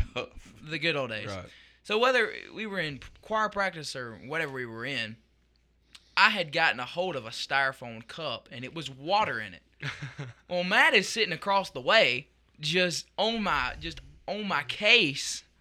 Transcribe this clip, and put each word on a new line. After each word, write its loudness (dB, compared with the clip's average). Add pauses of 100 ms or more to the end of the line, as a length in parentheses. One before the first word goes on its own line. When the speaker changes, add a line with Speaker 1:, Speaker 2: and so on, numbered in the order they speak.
(140)
Speaker 1:
Tough. -4 (340)
Speaker 2:
the -8
good 0
old -2
days. -6
Speaker 1:
Right. -6 (380)
Speaker 2:
So 0
whether 4 (200)
we -6
were -4
in -4 (220)
choir 0
practice -4
or -10
whatever -2
we -6
were -10
in, -4 (1000)
I 8
had -2
gotten 4
a -6
hold -2
of -6
a -12
styrofoam -2
cup, -8
and -10
it -12
was -8
water 0
in -8
it. -18 (200)
Speaker 3:
<laughs> -6 (560)
Speaker 2:
Well, -2
Matt 6
is 4
sitting 0
across 0
the -10
way, 4 (320)
just 0 (100)
on 0
my, 0
just -10 (260)
on -4
my 0
case 2 (180)